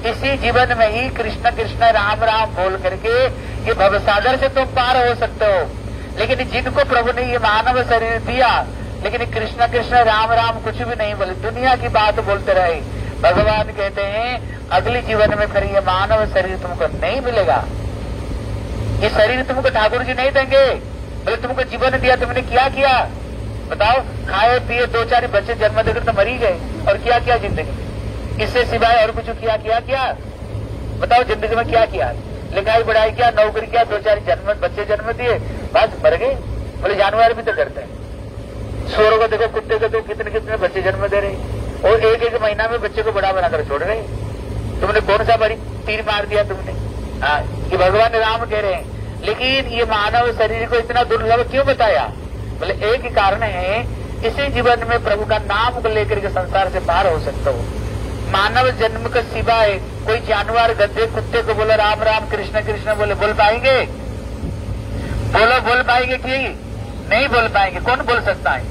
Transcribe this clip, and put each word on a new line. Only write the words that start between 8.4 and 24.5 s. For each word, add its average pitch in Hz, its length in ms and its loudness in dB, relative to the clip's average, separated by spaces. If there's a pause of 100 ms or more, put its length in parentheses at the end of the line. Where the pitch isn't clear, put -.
लेकिन 156 280 -4
कृष्ण 220 360 0
कृष्ण 233 280 0
राम 220 360 4
राम 226 280 2
कुछ 214 160 -6
भी 240 200 -4
नहीं 208 200 -4
बोले, 190 160 -4
दुनिया 240 440 0
की 240 120 -6
बात 214 320 2
बोलते 202 340 0
रहे। 170 280 2 (400)
भगवान 208 420 4
कहते 202 380 -4
हैं, 226 580 -4 (100)
"अगले 220 320 2
जीवन 214 280 2
में 208 180 0
फिर 202 160 0
ये 196 160 0
मानव 202 540 2
शरीर 190 240 0
तुमको 175 280 -4 (160)
नहीं 220 200 -2
मिलेगा, 185 440 2 (1300)
ये 214 100 2
शरीर 254 320 2
तुमको 262 280 0
ठाकुर 226 340 2
जी 254 100 -2
नहीं 254 180 0
देंगे।" 269 680 2 (260)
बोले, 226 120 -2
तुमको 254 240 -4
जीवन 254 380 0
दिया, 254 160 6
तुमने 247 260 -2
क्या 269 280 2
किया? 269 400 2 (600)
बताओ, 226 320 2
खाए 226 580 0